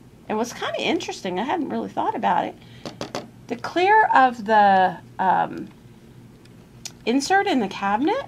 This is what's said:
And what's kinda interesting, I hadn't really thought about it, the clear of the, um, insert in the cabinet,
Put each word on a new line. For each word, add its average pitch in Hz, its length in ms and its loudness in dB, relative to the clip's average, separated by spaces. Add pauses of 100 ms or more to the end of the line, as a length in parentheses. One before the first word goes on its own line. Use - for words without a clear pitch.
(280)
And 214 100 -4
what's 233 160 -4
kinda 571 280 -8
interesting, 196 580 -6
I 220 40 -2
hadn't 294 260 -4
really 214 200 -6
thought 403 260 -4
about 196 300 0
it, - 100 -10 (920)
the 240 80 -8
clear 403 580 2
of 247 320 4
the, 196 520 6 (220)
um, 175 480 -2 (1400)
insert 370 420 0
in 285 120 2
the 196 80 -2
cabinet, 240 600 -2